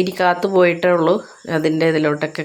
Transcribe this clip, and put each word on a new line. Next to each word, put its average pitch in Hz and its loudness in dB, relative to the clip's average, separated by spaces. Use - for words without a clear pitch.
ഇനി 185 -2
കാത്ത് 175 0
പോയിട്ടേ 175 2
ഉള്ളൂ 170 2
അതിൻ്റെ 160 0
ഇതിലോട്ടൊക്കെ 151 -2